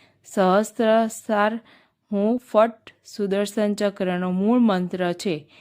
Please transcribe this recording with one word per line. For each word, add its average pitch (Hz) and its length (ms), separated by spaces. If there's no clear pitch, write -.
સહસ્ત્રસાર 220 1300
હું 214 300
ફટ 226 280
સુદર્શન 202 680
ચક્રનો 185 580
મૂળ 208 280
મંત્ર 180 540
છે. 165 340